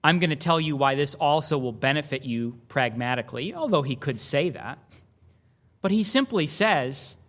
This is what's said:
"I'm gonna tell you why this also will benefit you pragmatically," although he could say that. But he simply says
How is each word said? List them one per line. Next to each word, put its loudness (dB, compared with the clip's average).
"I'm 6
gonna 2
tell 2
you -2
why 4
this -2
also 2
will -2
benefit -2
you -4
pragmatically," -2
although 2
he -2
could -6
say 0
that. -12
But 0
he 4
simply 2
says 0